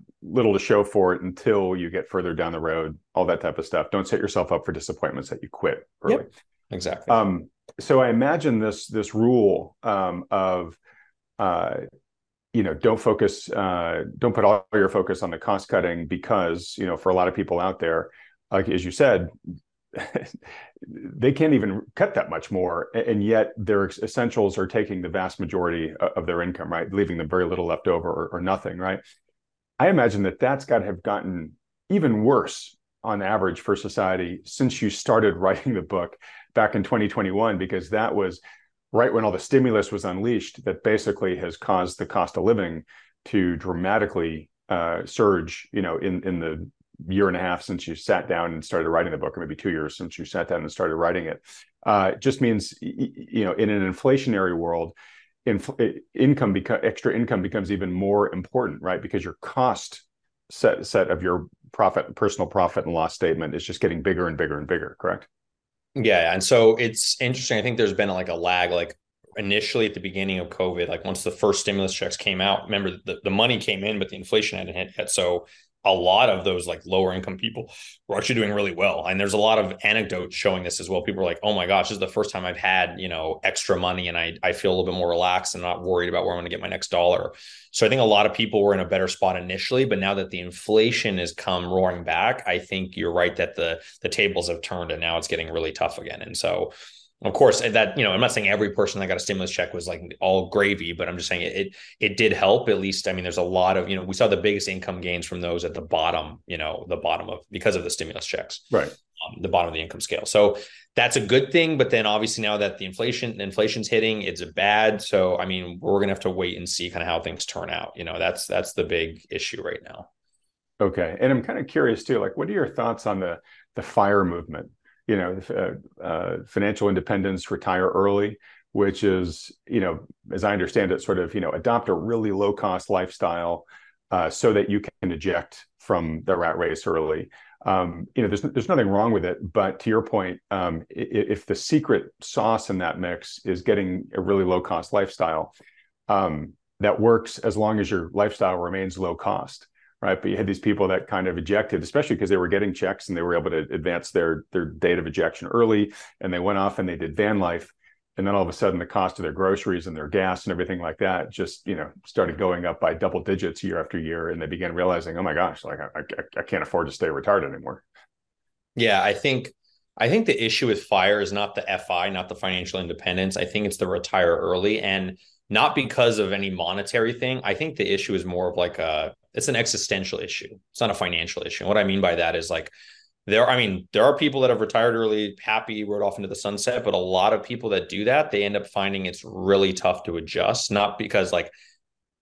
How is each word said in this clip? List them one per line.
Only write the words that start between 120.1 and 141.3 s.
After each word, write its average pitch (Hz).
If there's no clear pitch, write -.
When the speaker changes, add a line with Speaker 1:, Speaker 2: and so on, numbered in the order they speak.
Speaker 1:
Okay. 92
And 131
I'm 123
kinda -
curious 127
too, 123
like, 98
what 151
are 208
your 165
thoughts 117
on 98
the, 87
the -
fire 101
movement? 87
You 107
know, 92
uh, -
uh, 87
financial 101
independence, 95
retire 92
early, 101
which 98
is, 92
you 113
know, 87
as 92
I 101
understand 95
it, -
sort 95
of, 87
you 101
know, 85
adopt -
a 95
really 107
low 101
cost 95
lifestyle, 87
uh, 87
so 113
that 101
you 101
can -
eject 82
from 80
the 92
rat 82
race 82
early. 80
Um, 90
you 131
know, 107
there's, 101
there's 120
nothing 139
wrong 104
with 95
it, 90
but 95
to -
your 110
point, 92
um, 87
i-, -
i-, 107
if 101